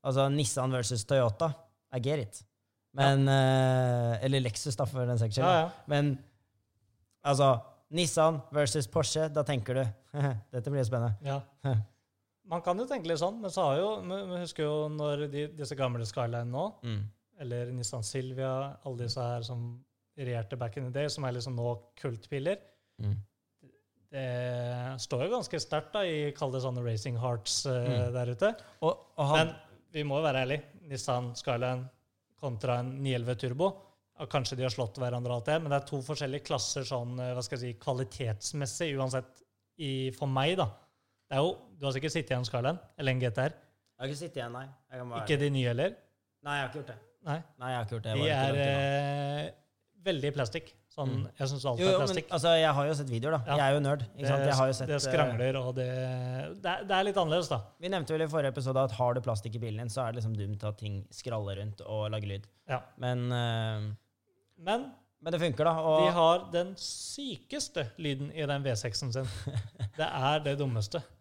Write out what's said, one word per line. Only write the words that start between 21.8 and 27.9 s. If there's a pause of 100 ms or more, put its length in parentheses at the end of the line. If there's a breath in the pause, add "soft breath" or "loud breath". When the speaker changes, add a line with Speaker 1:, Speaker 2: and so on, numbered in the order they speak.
Speaker 2:
kultbiler. (400 soft breath)
Speaker 1:
Mm. (960)
Speaker 2:
Det (760)
står
jo
ganske
sterkt
da,
i,
kall
det
sånne
racing
hearts,
eh,
Speaker 1:
Mm.